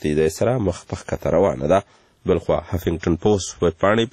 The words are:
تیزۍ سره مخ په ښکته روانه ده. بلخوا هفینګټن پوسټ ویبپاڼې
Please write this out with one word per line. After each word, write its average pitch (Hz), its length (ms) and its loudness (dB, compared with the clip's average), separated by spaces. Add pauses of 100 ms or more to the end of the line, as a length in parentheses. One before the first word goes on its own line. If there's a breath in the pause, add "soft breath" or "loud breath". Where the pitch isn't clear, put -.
تیزۍ 78 260 2 (100)
سره 120 280 0
مخ 87 100 -2 (120)
په - 100 -10
ښکته - 360 -6
روانه 76 320 2
ده. 92 120 4 (460 soft breath)
بلخوا 85 320 0 (140)
هفینګټن 85 520 -2
پوسټ 104 400 0
ویبپاڼې 104 500 2